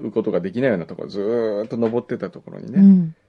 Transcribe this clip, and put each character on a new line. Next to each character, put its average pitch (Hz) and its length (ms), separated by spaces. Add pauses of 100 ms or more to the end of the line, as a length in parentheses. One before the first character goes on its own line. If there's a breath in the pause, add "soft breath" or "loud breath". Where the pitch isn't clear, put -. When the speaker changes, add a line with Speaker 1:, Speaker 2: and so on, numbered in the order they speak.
Speaker 1:
う 110 40
こ 110 120
と 107 80
が 92 100
で 90 120
き 113 80
な 135 60
い 127 40
よ 104 60
う - 20
な 82 60
と 90 100
こ - 100
ろ、 - 40
ず 101 100
ー 107 460
っ 113 40
と 123 100
登 117 260
っ - 20
て 120 120
た 95 100
と - 140
こ - 100
ろ 101 80
に - 100
ね、 135 100
Speaker 2:
う - 20
ん。 185 320 (140)